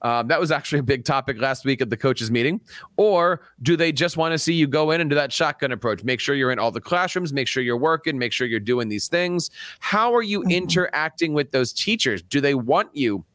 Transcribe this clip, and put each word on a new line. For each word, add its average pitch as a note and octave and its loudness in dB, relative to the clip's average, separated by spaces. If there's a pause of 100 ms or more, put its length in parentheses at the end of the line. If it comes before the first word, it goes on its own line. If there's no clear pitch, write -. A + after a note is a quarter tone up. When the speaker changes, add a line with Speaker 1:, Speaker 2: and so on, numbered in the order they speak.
Speaker 1:
Um, A#2+ 0
that D3 2
was D#3+ 0
actually D3 0
a C#3 -2
big B2 -2
topic C3+ -2
last C3 -2
week C3+ 0
at A#2+ -2
the A2+ -4
coaches A#2+ 0
meeting. B2 0 (380)
Or F3+ 4 (220)
do D#3+ 2
they E3 2
just E3+ -2
wanna D#3+ 0
see D#3+ 0
you D#3+ 4
go D3+ 2
in E3 2
and D#3+ 0
do C#3+ 2
that C#3+ 2
shotgun C#3+ 0
approach? A2 -2
Make B2 0
sure C#3+ 0
you're C3 2
in A#2+ -2
all A2+ 2
the A2+ -6
classrooms, F3+ -2
make C#3 -2
sure B2+ -2
you're A#2+ 0
working, D#3 0
make B2 -4
sure B2+ -2
you're A2+ -2
doing A2+ -2
these G#2 -4
things. F3 -2 (300)
How A3+ 0
are A#3 4
you G#3 -2
Speaker 2:
Mm-hmm. F#3 0
Speaker 1:
interacting E3+ 0
with D3 0
those B2+ 2
teachers? C3 0
Do C#3 -2
they C#3+ 2
want C3+ 0
you G#2+ -2 (120)